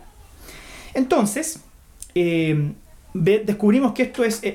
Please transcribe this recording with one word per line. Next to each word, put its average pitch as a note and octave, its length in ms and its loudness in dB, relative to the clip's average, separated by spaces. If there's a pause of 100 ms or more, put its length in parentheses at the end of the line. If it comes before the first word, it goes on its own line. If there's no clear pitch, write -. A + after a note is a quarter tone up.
(960)
Entonces, C4+ 680 0 (540)
eh, D#3+ 580 0 (400)
ve-, F#3+ 320 2
descubrimos G#3 480 2
que B3+ 120 0
esto B3 200 -2
es, A3 180 -2
es, G3+ 120 -6